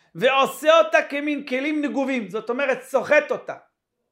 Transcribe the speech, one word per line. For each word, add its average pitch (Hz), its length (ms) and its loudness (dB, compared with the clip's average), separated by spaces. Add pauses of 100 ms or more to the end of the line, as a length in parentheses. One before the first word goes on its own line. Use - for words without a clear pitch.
(140)
ועושה 269 640 2
אותה 311 240 4
כמין 285 440 -6
כלים 285 360 -4
נגובים, 247 480 -4
זאת 214 200 -6
אומרת, 262 320 -2
סוחט 294 480 0
אותה, - 240 -6 (580)